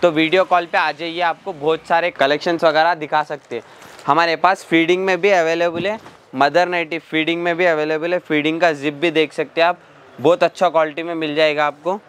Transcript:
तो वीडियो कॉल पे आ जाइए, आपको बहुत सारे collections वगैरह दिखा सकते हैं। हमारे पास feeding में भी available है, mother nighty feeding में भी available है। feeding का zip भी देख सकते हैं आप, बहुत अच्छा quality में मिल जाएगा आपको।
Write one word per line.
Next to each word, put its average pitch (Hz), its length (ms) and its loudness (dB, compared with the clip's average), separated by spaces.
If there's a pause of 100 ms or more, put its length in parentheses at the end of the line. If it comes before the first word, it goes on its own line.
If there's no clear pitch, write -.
तो 175 80 4
वीडियो 160 340 2
कॉल 175 220 0
पे 175 120 -2
आ 156 140 -2
जाइए, 165 280 -8
आपको 170 320 -4
बहुत 156 340 -4
सारे 170 240 0
collections 151 540 0
वगैरह 160 300 2
दिखा 151 280 -4
सकते 147 340 -10
हैं। 110 60 -8 (440)
हमारे 160 300 2
पास 180 280 0
feeding 170 400 2
में 185 160 0
भी 196 100 2
available 170 560 0
है, 214 120 -6 (360)
mother 147 340 2
nighty 170 320 -4
feeding 160 420 -2
में 175 140 0
भी 175 80 0
available 156 480 0
है। 180 60 -2
feeding 156 420 -2
का 170 120 4
zip 147 220 -6
भी 156 160 -2
देख 156 220 0
सकते 156 280 -6
हैं 165 80 4
आप, 175 100 -4 (400)
बहुत 160 240 2
अच्छा 175 260 2
quality 156 340 0
में 170 120 -6
मिल 156 200 -4
जाएगा 151 320 2
आपको। 156 420 -4